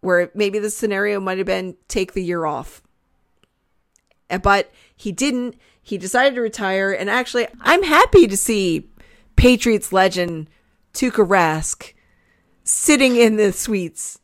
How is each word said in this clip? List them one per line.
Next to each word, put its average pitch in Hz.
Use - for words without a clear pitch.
where 175
maybe 202
the 208
scenario 208
might 190
have 185
been 185
take 185
the 190
year 170
off. 147
Uh, 185
but 196
he -
didn't. 247
He 202
decided 247
to 247
retire. 196
And 190
actually, 240
I'm 359
happy 349
to 196
see 190
Patriots 233
legend 185
Tuukka 226
Rask 165
sitting 269
in 226
the 208
suites -